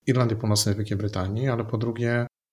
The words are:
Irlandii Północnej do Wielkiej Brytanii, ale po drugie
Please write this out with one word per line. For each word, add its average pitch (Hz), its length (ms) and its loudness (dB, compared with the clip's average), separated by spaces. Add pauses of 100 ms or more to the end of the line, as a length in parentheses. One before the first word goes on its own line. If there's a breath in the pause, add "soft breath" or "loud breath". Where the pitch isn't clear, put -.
Irlandii 120 300 2
Północnej 104 380 2
do - 20 -6
Wielkiej 107 200 -2
Brytanii, 101 500 -2
ale 117 180 -2
po 113 120 -4
drugie 120 500 0 (260)